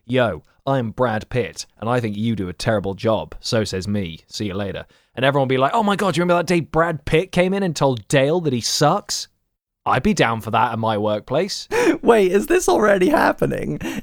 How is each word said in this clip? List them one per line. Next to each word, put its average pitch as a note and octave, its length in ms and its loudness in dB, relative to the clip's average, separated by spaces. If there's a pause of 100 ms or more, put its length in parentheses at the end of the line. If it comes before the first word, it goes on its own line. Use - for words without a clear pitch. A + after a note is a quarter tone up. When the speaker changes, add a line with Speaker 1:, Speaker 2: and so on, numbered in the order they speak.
Speaker 1:
"Yo, A#2 360 0 (240)
I'm C3+ 260 -2
Brad A#2 380 -2
Pitt, G2+ 380 -6 (120)
and G#2+ 80 -8
I B2 120 0
think G#2+ 180 -4
you A2+ 180 -2
do F#2+ 140 -4
a F2 40 -8
terrible G2 420 -2
job. G2+ 440 -2
So A2+ 240 -2
says F#2 240 -6
me. F#2+ 400 -6
See G#2+ 200 -8
you F#2 80 -6
later." G2 300 -6 (300)
And A#2 80 -4
everyone C3+ 240 2
will C3 60 0
be C3 60 2
like, C3+ 160 2
"Oh A3+ 80 2
my G3+ 120 2
God, F#3+ 200 0
do D#3+ 40 0
you E3+ 40 2
remember F3 160 2
that E3+ 80 -4
day F3 120 2
Brad D#3+ 460 0
Pitt F3 260 0
came F#3 220 2
in G3 100 -2
and E3+ 120 -2
told C3 320 0
Dale D3 340 2
that D3 120 -2
he A#2+ 80 -2
sucks?" - 640 0 (600)
I'd C3 140 2
be G#3+ 140 2
down A2+ 260 2
for A2 80 -10
that A2+ 220 2
at A2+ 80 -4
my A2 180 0
workplace. G#2+ 680 -2 (180)
Speaker 2:
<laughs> - 160 0
Wait, G#3 300 4
is G3+ 160 0
this F4+ 200 2
already G#3 420 4
happening? E3+ 680 0 (260)